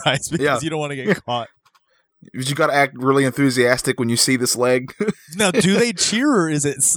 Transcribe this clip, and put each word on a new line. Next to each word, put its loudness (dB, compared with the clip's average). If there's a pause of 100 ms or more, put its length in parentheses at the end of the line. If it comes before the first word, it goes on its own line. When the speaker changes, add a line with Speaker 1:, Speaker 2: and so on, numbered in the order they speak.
Speaker 1:
<laughs> -10
eyes -2
because -4
Speaker 2:
Yeah. 0
Speaker 1:
you -6
don't -4
wanna -6
get -6
Speaker 2:
Yeah. 2
Speaker 1:
caught? -6 (840)
Speaker 2:
But -6
you -4
gotta 0
act 2
really 2
enthusiastic 2
when -2
you 0
see 2
this -2
leg. 0 (200)
<laughs> -20
Speaker 1:
Now, 0
do 2
they 2
cheer, 0
or 2
is -2
it -2
s-, 0